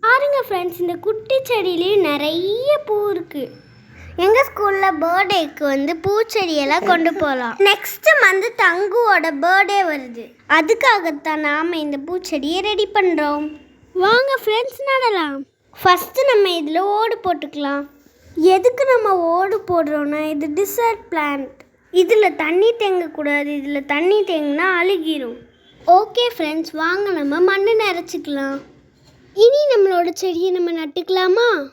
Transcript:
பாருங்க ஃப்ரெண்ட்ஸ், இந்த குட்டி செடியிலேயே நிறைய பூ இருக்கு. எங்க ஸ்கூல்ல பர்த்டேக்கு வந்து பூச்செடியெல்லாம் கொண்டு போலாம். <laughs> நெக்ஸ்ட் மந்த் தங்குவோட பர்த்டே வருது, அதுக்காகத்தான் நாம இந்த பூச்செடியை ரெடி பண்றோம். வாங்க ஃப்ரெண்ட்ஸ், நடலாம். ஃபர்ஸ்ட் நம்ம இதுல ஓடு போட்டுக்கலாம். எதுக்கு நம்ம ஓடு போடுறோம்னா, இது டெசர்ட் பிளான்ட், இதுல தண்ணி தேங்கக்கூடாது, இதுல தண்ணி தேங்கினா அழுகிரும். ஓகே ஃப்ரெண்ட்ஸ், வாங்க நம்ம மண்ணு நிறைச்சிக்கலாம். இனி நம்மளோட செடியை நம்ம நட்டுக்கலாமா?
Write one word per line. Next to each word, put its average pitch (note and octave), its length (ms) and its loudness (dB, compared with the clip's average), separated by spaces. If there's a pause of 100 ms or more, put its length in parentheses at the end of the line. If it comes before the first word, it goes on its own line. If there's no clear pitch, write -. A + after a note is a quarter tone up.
பாருங்க C5+ 380 2
ஃப்ரெண்ட்ஸ், F4+ 400 -4
இந்த F4 160 -4
குட்டி A4 460 -2
செடியிலேயே F#4 580 0
நிறைய F4+ 840 0
பூ G#4+ 120 -2 (120)
இருக்கு. E4+ 340 -6 (760)
எங்க G4+ 260 4
ஸ்கூல்ல G4 500 -2
பர்த்டேக்கு E4+ 720 -2
வந்து C#4 320 0
பூச்செடியெல்லாம் F#4 920 0
கொண்டு E4+ 260 2
போலாம். C4+ 480 -2
<laughs> G4 60 4
நெக்ஸ்ட் - 420 0 (100)
மந்த் G4 280 2 (100)
தங்குவோட G4 680 2 (120)
பர்த்டே F#4+ 440 2
வருது, B3+ 420 -6 (240)
அதுக்காகத்தான் D#4+ 960 0
நாம D#4+ 320 -2
இந்த D4 200 -6
பூச்செடியை D#4+ 640 -6
ரெடி G#4 260 -2
பண்றோம். D#4 580 0 (500)
வாங்க A4+ 440 2
ஃப்ரெண்ட்ஸ், A#4+ 480 -4
நடலாம். G#4 500 -2 (380)
ஃபர்ஸ்ட் F4+ 520 0
நம்ம G4+ 240 4
இதுல D#4+ 380 -2
ஓடு G#4+ 280 -2
போட்டுக்கலாம். C#4+ 680 -6 (600)
எதுக்கு A#4+ 380 4
நம்ம A4 300 2 (120)
ஓடு F#4 400 0
போடுறோம்னா, D4+ 640 -2
இது D#4 180 -4
டெசர்ட் G4+ 640 -2
பிளான்ட், C#4+ 460 -4 (380)
இதுல F#4 420 2
தண்ணி F4 360 0
தேங்கக்கூடாது, D#4 840 -2
இதுல C#4+ 300 -4
தண்ணி E4 380 2
தேங்கினா D#4 440 -2 (100)
அழுகிரும். D#4 640 -2 (420)
ஓகே G#4+ 480 4
ஃப்ரெண்ட்ஸ், D#4+ 460 -6
வாங்க F4+ 360 -2
நம்ம D4 280 -2
மண்ணு G4 360 2
நிறைச்சிக்கலாம். D4 840 -4 (760)
இனி B4 340 6
நம்மளோட F#4+ 440 4
செடியை F4+ 380 -2
நம்ம F4+ 200 0
நட்டுக்கலாமா? F#4 760 0 (240)